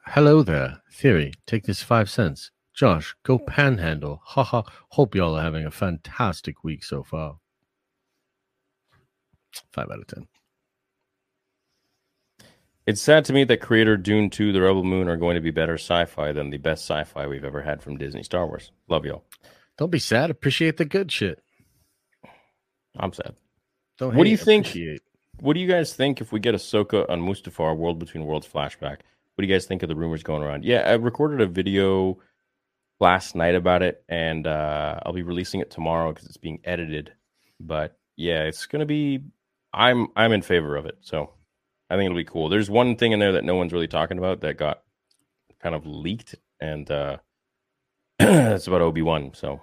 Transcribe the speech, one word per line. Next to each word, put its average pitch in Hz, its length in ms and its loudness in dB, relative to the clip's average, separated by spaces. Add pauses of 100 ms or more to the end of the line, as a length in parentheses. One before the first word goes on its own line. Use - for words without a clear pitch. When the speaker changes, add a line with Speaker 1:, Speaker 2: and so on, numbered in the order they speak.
Speaker 1:
"Hello 147 380 6
there. 67 460 -2
Theory, 80 440 2 (120)
take 110 200 -4
this - 180 -4
five 110 260 2
cents. 80 420 -4 (220)
Josh, 87 500 2
go 131 140 2
panhandle. 80 840 0
Ha - 200 0
ha. 117 200 -2 (260)
Hope 139 260 2
y'all 85 200 2
are 78 60 -2
having 80 240 -4
a 76 60 -8
fantastic - 920 -6
week 78 220 -8
so 69 180 -8
far." 78 360 -10 (2250)
Five - 180 -8
out 50 100 -14
of - 80 -20
ten. - 200 -18 (2500)
Speaker 2:
It's 107 160 -2
sad 151 240 6
to 131 80 -2
me 139 120 6
that 117 160 2
creator 110 360 4
Dune 104 320 2
two, 104 220 0
The 95 100 2
Rebel 95 220 4
Moon 92 260 0
are 85 80 0
going 85 180 2
to 85 60 -2
be 80 100 -2
better 82 220 0
sci-fi 82 580 -2
than 71 200 -6
the 71 60 -8
best 76 280 -4
sci-fi 76 400 -6
we've 69 180 -8
ever 71 200 -8
had 73 180 -6
from 71 160 -12
Disney 69 260 -10
Star 90 220 -4
Wars. - 260 -10 (160)
Love 78 180 0
y'all. 71 180 -10 (540)
Speaker 1:
Don't 165 120 -2
be 165 100 0
sad. 135 300 0
Appreciate 156 480 0
the 165 80 0
good 185 260 -4
shit. - 320 -4 (1500)
Speaker 2:
I'm 92 140 -4
sad. - 240 -12 (600)
Speaker 1:
Don't 131 180 -4
Speaker 2:
What 156 100 10
do 214 40 6
Speaker 1:
hate, - 20 6
Speaker 2:
you 220 60 4
think? 214 300 4
Speaker 1:
appreciate. 80 340 -10 (380)
Speaker 2:
What 147 160 2
do 175 40 -2
you 180 80 -4
guys 175 280 2
think 139 260 0
if 113 100 -12
we 110 80 -2
get 110 160 2
Ahsoka 104 540 0
on 87 120 -2
Mustafar, 87 540 -4
World 82 240 -2
Between 80 260 -10
Worlds 76 220 -6
flashback? 73 520 -8 (340)
What 98 80 -6
do 98 60 0
you 95 60 2
guys 90 120 2
think 92 180 -6
of 80 60 -4
the 78 60 -4
rumors 80 280 -4
going 76 200 -4
around? 73 200 -6
Yeah, 117 180 2
I 104 120 4
recorded 123 480 0
a 101 60 4
video 95 720 0 (800)
last 92 360 4
night 87 200 4
about 90 260 2
it, 90 260 -2
and, 80 400 -4
uh, 76 580 -4
I'll 85 60 -6
be 90 120 -6
releasing 87 360 -6
it - 120 -6
tomorrow 82 420 -2
'cause - 120 -20
it's - 120 -20
being 80 260 -12
edited. 80 500 -8 (460)
But 78 380 -8 (180)
yeah, 80 280 -2
it's 78 220 -6
gonna 151 200 -4
be, 143 380 -2 (500)
I'm, 120 420 4
I'm 113 160 6
in 101 100 4
favor 78 360 0
of 76 80 -8
it. - 160 -12
So 76 320 -8 (560)
I 90 80 -2
think 98 80 2
it'll 90 120 0
be 82 60 -2
cool. 80 240 -4
There's 98 220 2
one 120 260 4
thing 117 160 2
in 104 80 2
there 101 140 4
that 87 100 2
no 87 120 0
one's 87 180 0
really 82 160 -2
talking 82 280 -2
about 92 240 -2
that 76 160 -4
got 76 260 -4 (760)
kind 82 160 -6
of 78 100 -8
leaked, 80 500 -8 (260)
and, 76 280 -8
uh, 71 280 -4 (580)
<clears throat> - 440 -12
it's 113 480 4
about 90 140 4
Obi-Wan. 80 520 0
So 71 300 -10